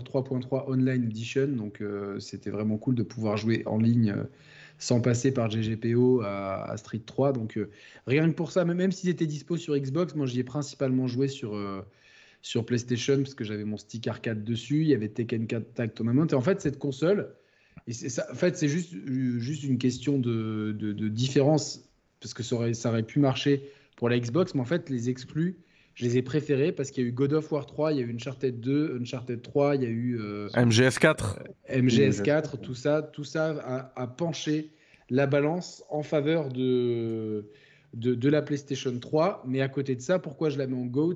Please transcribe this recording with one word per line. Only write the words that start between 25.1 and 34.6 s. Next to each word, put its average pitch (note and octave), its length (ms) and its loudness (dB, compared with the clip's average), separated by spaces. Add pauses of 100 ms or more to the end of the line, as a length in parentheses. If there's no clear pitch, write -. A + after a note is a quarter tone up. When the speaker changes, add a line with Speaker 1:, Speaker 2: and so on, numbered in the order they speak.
Speaker 1:
je A#2+ 100 -4
les A#2+ 120 4
ai C3 60 4
préférés C#3+ 480 2
parce C3+ 180 -4
qu'il B2+ 140 -2
y - 20 2
a A#2+ 40 -2
eu A#2+ 40 -4
God C#3 200 2
of D3+ 180 0
War C#3+ 160 -2
trois, D#3 260 0
il C#3+ 60 0
y - 20 -2
a A#2+ 40 -2
eu A#2 80 -6
Uncharted B2 460 -4
deux, C#3 400 0
Uncharted A#2+ 440 -6
trois, C#3+ 320 2
il C3 80 0
y - 20 0
a A#2 40 -2
eu, A#2+ 300 -2
euh, G#2 360 -6
Speaker 2:
M A#2+ 160 6
G A#2+ 140 8
S B2+ 120 4
quatre. B2+ 420 4
Speaker 1:
euh, - 40 -12 (240)
M B2+ 200 4
G A#2 160 8
S B2+ 180 4
quatre, - 0 -
Speaker 3:
M - 0 -
G - 0 -
S - 0 -
quatre, D3 360 0
Speaker 1:
tout - 160 -10
ça, D3+ 300 0
tout D3+ 200 -12
ça D#3+ 280 -2 (120)
a, B2+ 380 -8
a B2 60 -4
penché D#3 640 -4 (380)